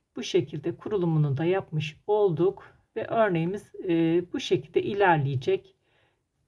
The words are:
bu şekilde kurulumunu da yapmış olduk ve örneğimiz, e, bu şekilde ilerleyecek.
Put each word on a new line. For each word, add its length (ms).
bu 80
şekilde 540
kurulumunu 600
da 80
yapmış 520
olduk 680
ve 120
örneğimiz, 640
e, 360
bu 60
şekilde 440
ilerleyecek. 920